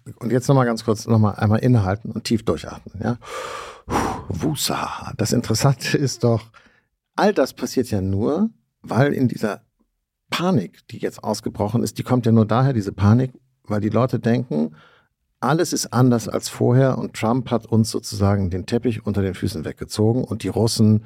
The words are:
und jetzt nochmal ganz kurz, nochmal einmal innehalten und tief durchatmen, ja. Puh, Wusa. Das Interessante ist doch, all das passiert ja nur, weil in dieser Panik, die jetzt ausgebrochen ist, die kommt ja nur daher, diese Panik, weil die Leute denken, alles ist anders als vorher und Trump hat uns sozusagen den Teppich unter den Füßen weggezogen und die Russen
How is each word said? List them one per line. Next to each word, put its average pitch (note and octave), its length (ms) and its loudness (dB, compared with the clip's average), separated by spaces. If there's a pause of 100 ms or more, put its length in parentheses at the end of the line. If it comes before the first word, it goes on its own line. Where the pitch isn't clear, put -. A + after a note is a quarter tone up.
(160)
und A#2 140 -6
jetzt B2 160 0
nochmal C3 200 4
ganz A2+ 180 -4
kurz, G#2+ 220 -2
nochmal G#2+ 300 2
einmal G#2+ 240 2
innehalten A2 500 2
und A2 140 -8
tief A2 200 -2
durchatmen, - 580 -6
ja. A#2 140 -2 (720)
Puh, - 80 -4 (340)
Wusa. - 880 -4
Das - 160 -2
Interessante B2+ 640 0
ist D3 280 -2
doch, A#2 260 2 (680)
all G3+ 160 4
das C#3+ 220 0
passiert - 360 -4
ja G2+ 120 0
nur, C3 480 0 (320)
weil C#3+ 320 2
in B2+ 140 2
dieser - 340 -6 (680)
Panik, D#3+ 600 -2
die - 100 -14
jetzt - 260 -8
ausgebrochen G#2+ 580 -2
ist, G#2 140 -4
die - 60 -4
kommt B2 240 0
ja A2+ 60 4
nur A2+ 120 6
daher, B2+ 300 2
diese G2+ 180 -4
Panik, A#2+ 400 4 (320)
weil G#2 160 -4
die G#2+ 80 0
Leute A#2 300 0
denken, B2 560 -2 (680)
alles D#3 320 0
ist - 200 -4
anders A#2+ 360 4
als - 200 -4
vorher B2 500 2
und - 160 -8
Trump B2+ 380 -2
hat A#2 120 0
uns A2 280 2
sozusagen G2+ 580 0
den F2+ 160 -6
Teppich A2+ 400 -2
unter G2 160 -2
den F#2+ 120 -2
Füßen F2 300 -6
weggezogen A2 600 -2
und - 180 -8
die G2 60 -4
Russen G#2+ 580 4